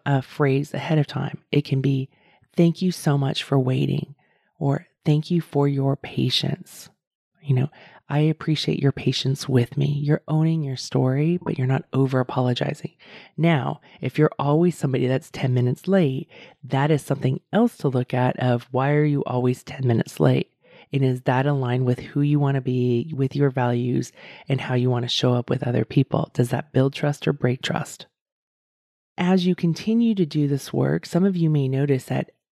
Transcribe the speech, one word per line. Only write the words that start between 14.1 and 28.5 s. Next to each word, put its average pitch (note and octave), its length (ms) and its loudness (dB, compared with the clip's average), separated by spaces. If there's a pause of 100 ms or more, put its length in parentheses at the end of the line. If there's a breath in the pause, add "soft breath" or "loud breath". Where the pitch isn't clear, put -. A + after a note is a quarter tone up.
you're D3+ 200 4
always D#3 400 2
somebody C3 280 0
that's C3 240 -2
ten B2+ 220 -2
minutes B2 340 0
late, E3 420 0 (340 loud breath)
that C#3 280 0
is D3 120 2
something C3+ 380 -2 (120)
else A3+ 260 2
to D3 100 -2
look B2+ 260 -2
at B2+ 240 0
of B2 320 0
why C3 220 0
are D3 120 2
you C#3+ 200 0
always B2 380 -2
ten - 240 -6
minutes - 340 0
late? C3+ 300 2 (420 loud breath)
And C#3 120 0
is B2+ 180 0
that C3 220 2
aligned C3 400 0
with B2 140 2
who - 240 -4
you D3 180 2
wanna C#3 220 0
be, B2+ 520 0
with C3+ 220 -2
your C#3 140 2
values, B2 600 0 (360 loud breath)
and C3 140 0
how B2+ 120 -4
you B2 140 2
wanna B2 200 0
show B2 260 2
up B2 160 -2
with C3 120 -2
other A#2+ 220 0
people? - 480 0
Does A#2+ 180 0
that - 220 -4
build C3 220 2
trust - 340 -4
or D#3 40 2
break C3 280 -2
trust? - 460 -6 (1120)